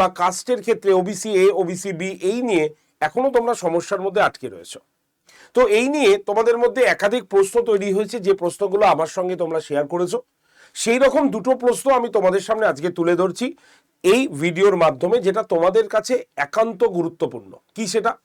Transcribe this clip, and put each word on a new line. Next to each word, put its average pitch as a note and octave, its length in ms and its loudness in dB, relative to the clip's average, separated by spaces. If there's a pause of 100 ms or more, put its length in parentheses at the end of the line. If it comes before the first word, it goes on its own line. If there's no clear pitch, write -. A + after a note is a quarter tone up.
বা F#3 60 4 (140)
কাস্টের F#3+ 460 -2
ক্ষেত্রে G3+ 240 0 (100)
ওবিসি G3+ 300 -6 (120)
এ, F#3+ 40 6 (140)
ওবিসি F#3 300 -4 (100)
বি, F#3+ 100 -4 (200)
এই A#3+ 180 -2
নিয়ে E3 160 2 (420)
এখনো B3+ 300 0
তোমরা A#3 180 0 (100)
সমস্যার F3 420 -2
মধ্যে G3 220 -2
আটকে - 200 -12
রয়েছো। F2+ 320 -18 (720)
তো B3 60 4 (180)
এই B3 160 0
নিয়ে C4 180 4 (160)
তোমাদের A3 340 2
মধ্যে A#3 200 0 (120)
একাধিক G#3 280 -2 (100)
প্রশ্ন G3 240 2 (140)
তৈরি G3+ 260 0
হয়েছে, G#3+ 200 -4 (100)
যে G3 80 4
প্রশ্নগুলো F#3+ 500 -2 (100)
আমার D#3+ 120 -2
সঙ্গে F3+ 360 -6
তোমরা D#3+ 180 -4
শেয়ার C#3+ 320 -4
করেছো, F3 260 -4 (560)
সেই A#3 300 -2
রকম C4+ 180 4 (120)
দুটো A3+ 180 0 (100)
প্রশ্ন A#3+ 240 0 (120)
আমি A#3 180 -4
তোমাদের F#3 320 2
সামনে A3 240 0
আজকে D3 160 -4 (100)
তুলে E3+ 220 2
ধরছি F#3 260 -2 (640)
এই C4 160 2 (140)
ভিডিওর F3+ 340 2
মাধ্যমে, E3 400 2 (100)
যেটা F#3+ 160 0 (100)
তোমাদের F#3 420 2
কাছে G#3+ 200 0 (320)
একান্ত A3 340 -2 (160)
গুরুত্বপূর্ণ। C3 560 -4 (240)
কি A3 160 -6
সেটা? A3 180 0 (140)